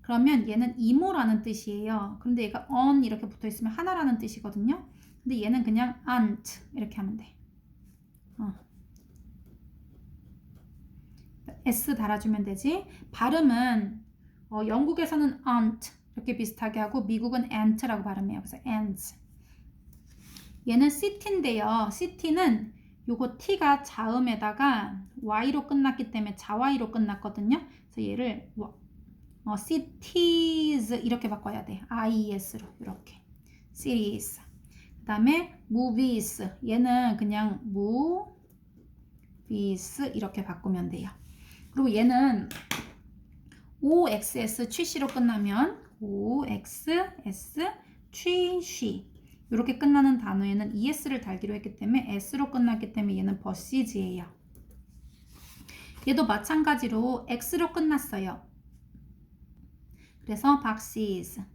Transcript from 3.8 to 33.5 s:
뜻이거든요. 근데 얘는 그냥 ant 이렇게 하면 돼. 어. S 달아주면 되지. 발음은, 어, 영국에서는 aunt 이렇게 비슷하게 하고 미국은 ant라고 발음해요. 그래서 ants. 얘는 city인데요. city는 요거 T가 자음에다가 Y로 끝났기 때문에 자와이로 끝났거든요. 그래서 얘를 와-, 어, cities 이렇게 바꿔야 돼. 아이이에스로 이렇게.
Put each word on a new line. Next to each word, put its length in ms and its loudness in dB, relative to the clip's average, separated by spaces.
뜻이거든요. 720 -4
근데 180 -2
얘는 220 2
그냥 460 0
ant 540 0
이렇게 220 -6
하면 220 -6
돼. 180 -18
어. 140 -6
S 300 0
달아주면 480 0
되지. 440 -2
발음은, 920 2
어, 160 -2
영국에서는 800 2
aunt 460 2
이렇게 220 -4
비슷하게 420 -4
하고 260 -2
미국은 460 -2
ant라고 520 2
발음해요. 380 -4
그래서 260 -14
ants. 520 -4
얘는 220 8
city인데요. 1000 0
city는 840 0
요거 300 -4
T가 440 2
자음에다가 1200 0
Y로 440 0
끝났기 440 0
때문에 260 -4
자와이로 540 0
끝났거든요. 720 -2
그래서 200 -4
얘를 460 -4
와-, 180 -10
어, 100 -4
cities 1500 0
이렇게 280 0
바꿔야 340 -8
돼. 240 -10
아이이에스로 760 -2
이렇게. 420 -14